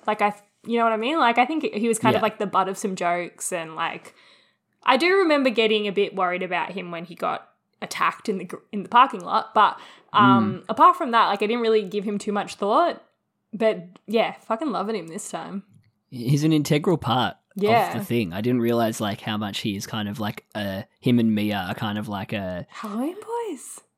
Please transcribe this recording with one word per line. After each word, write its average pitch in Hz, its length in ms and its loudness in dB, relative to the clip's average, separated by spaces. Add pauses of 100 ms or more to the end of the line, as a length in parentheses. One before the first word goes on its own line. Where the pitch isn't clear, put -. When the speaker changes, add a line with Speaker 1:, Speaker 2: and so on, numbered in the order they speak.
Speaker 1:
Like, 214 140 0
I, 208 140 2 (320)
you 233 100 -2
know 233 80 4
what 226 80 4
I 220 60 0
mean? 262 200 0
Like, 240 200 4
I 254 80 4
think 311 260 -4
he 214 160 -2
was 220 100 2
kind 220 160 4
of, 214 60 2
Speaker 2:
Yeah. 226 40 0
Speaker 1:
like, 214 140 -2
the 208 80 -2
butt 185 220 0
of 190 80 -6
some 190 200 -6
jokes 175 560 -4
and, 160 240 -8
like, - 380 -6 (680)
I 262 140 4
do 339 220 4
remember 294 320 4
getting 214 360 2
a 202 60 -4
bit 196 240 0
worried 180 260 0
about 175 280 -4
him 180 200 -10
when 170 140 -10
he 175 100 -16
got 165 360 -6 (320)
attacked - 480 -4
in 196 80 -2
the 175 60 -8
gr-, - 120 -14 (160)
in 202 100 -6
the 180 60 -10
parking 247 320 4
lot. - 340 -4
But, 208 240 4 (360)
um, 202 480 4
Speaker 2:
Mm. - 80 -20
Speaker 1:
apart 330 260 8
from 294 140 -4
that, 226 180 6
like, 202 140 0
I 214 40 0
didn't 240 140 0
really 220 220 4
give 196 220 -6
him 202 140 -4
too 208 140 -6
much 202 220 -4
thought. 262 480 0 (500)
But, 208 320 0 (220)
yeah, 202 340 0
fucking 226 320 -4
loving 202 240 -4
him 165 120 -8
this - 220 -12
time. 165 340 -10 (460)
Speaker 2:
He's 135 340 0
an 160 100 4
integral 151 420 2
part 117 400 0 (200)
Speaker 1:
Yeah. 202 360 2
Speaker 2:
of - 60 -6
the 104 80 -6
thing. 107 260 -2
I 92 80 -8
didn't 120 220 0
realize, 117 400 0
like, 104 180 -4
how 110 160 -6
much 104 220 -6
he 101 180 -4
is 104 100 -8
kind 107 220 -6
of, 104 100 -8
like, - 360 -8
uh, 101 300 -6 (140)
him 123 200 2
and 113 160 4
Mia 104 340 -2
are 104 60 -6
kind 107 240 -6
of 104 100 -8
like 101 240 -8
a 92 380 -8
Speaker 1:
Halloween 233 460 -8 (340)
Boys. - 300 -14 (180)